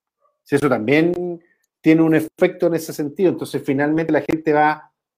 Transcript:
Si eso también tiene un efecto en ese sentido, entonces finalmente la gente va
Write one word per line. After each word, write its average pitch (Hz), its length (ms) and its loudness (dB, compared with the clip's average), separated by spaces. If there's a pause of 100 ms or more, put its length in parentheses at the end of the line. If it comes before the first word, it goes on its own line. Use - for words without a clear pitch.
(440)
Si - 120 -2
eso 147 120 0
también 165 720 0 (420)
tiene 160 200 4
un 160 140 2
efecto 180 520 -2
en 170 80 0
ese 160 160 -8
sentido, 151 380 -2
entonces 143 340 -6
finalmente 151 480 -2
la 147 100 0
gente 160 300 -2
va 151 400 0 (260)